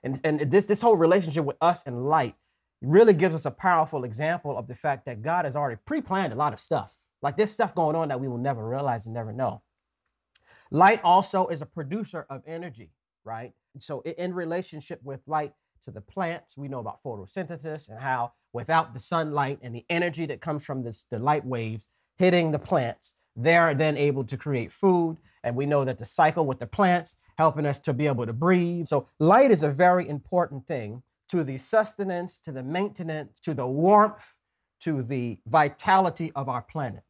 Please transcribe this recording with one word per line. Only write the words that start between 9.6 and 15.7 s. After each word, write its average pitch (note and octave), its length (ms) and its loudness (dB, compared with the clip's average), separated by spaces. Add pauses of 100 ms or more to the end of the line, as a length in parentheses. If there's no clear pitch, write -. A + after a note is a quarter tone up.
Light F#3+ 340 6
also F#3 440 2
is D#3 140 -6
a D3+ 40 -10
producer E3 640 -8
of C3+ 160 -12
energy, D3+ 460 -14 (320)
right? A2+ 300 -12 (240)
So C#3+ 280 -10
i-, E3 120 -8
in F3+ 160 -6
relationship E3+ 680 -8
with C3+ 240 -12
light D3+ 260 -4 (300)